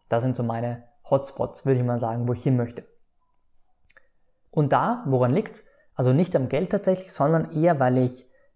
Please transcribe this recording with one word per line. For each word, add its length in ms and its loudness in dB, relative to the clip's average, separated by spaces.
Das 160 0
sind 120 0
so 80 -4
meine 400 -6
Hotspots, 560 -2
würde 140 2
ich 60 0
mal 140 -2
sagen, 280 -4
wo 60 0
ich 100 -6
hin 140 2
möchte. 280 -4
Und 220 2
da, 320 0
woran 260 2
liegt's? 340 -4
Also 160 2
nicht 240 2
am 140 0
Geld 220 -2
tatsächlich, 420 -2
sondern 380 0
eher, 280 2
weil 180 2
ich 320 -2